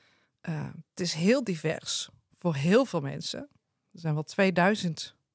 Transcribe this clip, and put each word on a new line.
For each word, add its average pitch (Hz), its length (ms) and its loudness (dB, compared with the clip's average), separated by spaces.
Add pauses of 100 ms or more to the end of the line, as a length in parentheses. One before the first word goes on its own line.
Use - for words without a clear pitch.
(400)
Eh, 156 240 -6 (260)
het - 100 -14
is 170 140 -2
heel 220 300 4
divers - 640 -4 (300)
voor 170 160 0
heel 175 300 4
veel 175 160 -4
mensen. 143 400 -8 (520)
Er - 80 -20
zijn 156 140 -2
wel 151 80 -2
tweeduizend 185 920 0 (200)